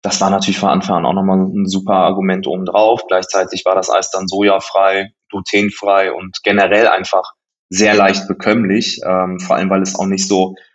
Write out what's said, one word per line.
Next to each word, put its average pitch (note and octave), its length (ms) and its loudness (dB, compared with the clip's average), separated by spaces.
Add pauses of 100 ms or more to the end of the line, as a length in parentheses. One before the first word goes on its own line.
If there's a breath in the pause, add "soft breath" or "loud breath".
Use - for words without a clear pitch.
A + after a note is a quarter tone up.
das - 200 -2
war F#3+ 80 2
natürlich - 300 -2
von - 100 0
Anfang F#2+ 280 0
an E2 100 -2
auch - 60 0
nochmal F#2+ 260 0
ein F#2+ 260 -2
super F#2+ 280 -2
Argument F#2+ 520 0
obendrauf. F#2+ 640 0
Gleichzeitig F#2 580 -2
war F#2 80 2
das F#2+ 160 0
Eis F#2+ 220 0
dann F#2+ 160 -4
sojafrei, G2 880 0 (160)
glutenfrei G2 800 0
und F#2 320 -10
generell G2+ 440 4
einfach F#2+ 440 0 (380)
sehr G#2 260 2
leicht G2 320 2
bekömmlich, G#2+ 760 0
ähm, F#2 360 -2
vor - 160 0
allem, F#2+ 160 0
weil F#2+ 100 2
es F#2+ 140 -4
auch F#2+ 100 -4
nicht G2 220 -2
so F#2+ 260 0 (220 loud breath)